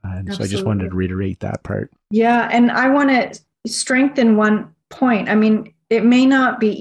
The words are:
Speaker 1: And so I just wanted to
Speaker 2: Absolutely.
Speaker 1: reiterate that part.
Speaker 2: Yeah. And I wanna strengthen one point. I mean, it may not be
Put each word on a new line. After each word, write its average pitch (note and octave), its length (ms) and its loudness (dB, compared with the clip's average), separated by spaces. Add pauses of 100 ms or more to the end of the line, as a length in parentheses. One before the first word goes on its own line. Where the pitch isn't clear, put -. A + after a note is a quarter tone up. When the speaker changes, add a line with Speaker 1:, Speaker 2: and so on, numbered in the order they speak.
Speaker 1:
And F#2+ 320 -10
so A#2 80 -8
I G2+ 60 -4
just G2 180 -4
wanted G#2 140 -2
to F2+ 60 -4
Speaker 2:
Absolutely. F#2 120 -6
Speaker 1:
reiterate F#2 420 -4
that - 220 -8
part. G#2 300 -8 (180)
Speaker 2:
Yeah. A3+ 400 2
And A#3+ 220 4
I B3+ 160 0
wanna C4+ 420 0 (360)
strengthen B3+ 720 0
one G#3+ 320 0 (200)
point. A#3+ 400 -2
I G#3 80 0
mean, G#3+ 360 0 (180)
it A3 140 0
may B3 200 4
not C4 360 2
be A3 80 2 (120)